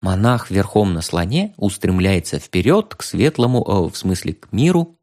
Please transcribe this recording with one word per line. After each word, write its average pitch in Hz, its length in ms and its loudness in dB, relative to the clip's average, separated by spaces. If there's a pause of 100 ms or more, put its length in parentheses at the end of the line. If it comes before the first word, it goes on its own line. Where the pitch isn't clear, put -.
монах 107 480 0
верхом 98 440 2
на 82 80 -4
слоне 107 560 -2
устремляется 92 840 0
вперед 139 560 0
к - 80 -14
светлому, 123 600 0
э, 92 260 0
в - 80 -12
смысле - 360 -4
к - 180 -20
миру, 165 500 2